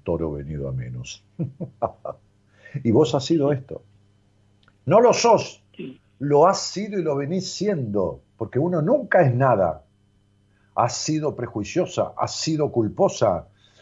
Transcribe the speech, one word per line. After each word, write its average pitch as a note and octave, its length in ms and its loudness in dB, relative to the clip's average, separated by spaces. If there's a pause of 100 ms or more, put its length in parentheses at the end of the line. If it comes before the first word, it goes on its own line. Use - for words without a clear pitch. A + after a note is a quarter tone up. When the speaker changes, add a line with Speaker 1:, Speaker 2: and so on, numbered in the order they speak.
Speaker 1:
toro E2 280 -2
venido C#2+ 360 -8
a C2 40 -8
menos. B1 520 -10 (140)
<laughs> - 800 -8 (680)
Y A#2 60 0
vos D3+ 240 4
has C3+ 100 -2
sido D3 260 0
esto. - 320 -6 (1000)
No F#3 160 6
lo A#3 140 6
sos, - 480 2 (120)
Speaker 2:
Sí. - 240 -14 (200)
Speaker 1:
lo D3 280 4
has G3 140 2
sido G3+ 380 -6
y F3 40 -2
lo D3+ 140 -2
venís F3 340 -4
siendo, G#2+ 720 -2 (160)
porque A2+ 220 -4
uno E3 240 0
nunca G3+ 400 4
es B2+ 120 4
nada. A2 500 2 (920)
Has A#2+ 200 0
sido D#3 400 -4
prejuiciosa, A2+ 800 -4
has - 220 -4
sido D3+ 340 -2
culposa. G#2+ 760 0 (340)